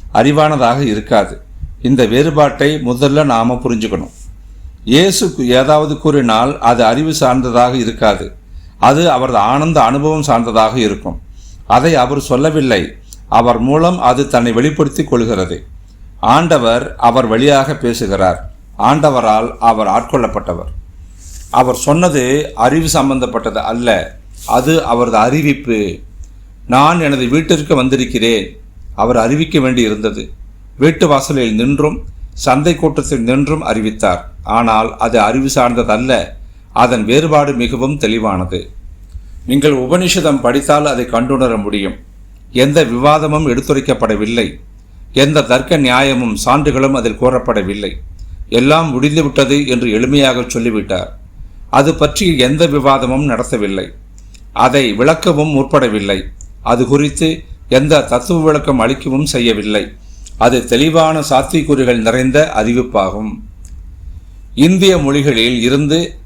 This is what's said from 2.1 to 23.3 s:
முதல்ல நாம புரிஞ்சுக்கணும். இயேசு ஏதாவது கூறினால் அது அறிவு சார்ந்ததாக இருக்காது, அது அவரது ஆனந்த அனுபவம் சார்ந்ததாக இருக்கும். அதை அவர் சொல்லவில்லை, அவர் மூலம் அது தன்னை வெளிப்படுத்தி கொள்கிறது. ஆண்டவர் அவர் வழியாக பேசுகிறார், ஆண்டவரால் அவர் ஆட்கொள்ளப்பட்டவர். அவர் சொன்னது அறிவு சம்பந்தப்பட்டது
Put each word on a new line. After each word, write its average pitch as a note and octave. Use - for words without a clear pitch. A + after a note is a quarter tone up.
முதல்ல C#3
நாம A#2+
புரிஞ்சுக்கணும். A2
இயேசு F3+
ஏதாவது C#3+
கூறினால் C3
அது A#2
அறிவு D3
சார்ந்ததாக B2+
இருக்காது, A2
அது D3+
அவரது B2+
ஆனந்த C#3+
அனுபவம் C#3+
சார்ந்ததாக A#2
இருக்கும். G2+
அதை C3
அவர் C3+
சொல்லவில்லை, C3+
அவர் A#2+
மூலம் D#3+
அது B2+
தன்னை A#2+
வெளிப்படுத்தி C#3+
கொள்கிறது. G2+
ஆண்டவர் B2+
அவர் A#2+
வழியாக C3+
பேசுகிறார், G2
ஆண்டவரால் A#2
அவர் A2
ஆட்கொள்ளப்பட்டவர். G#2
அவர் B2+
சொன்னது C#3+
அறிவு C#3+
சம்பந்தப்பட்டது B2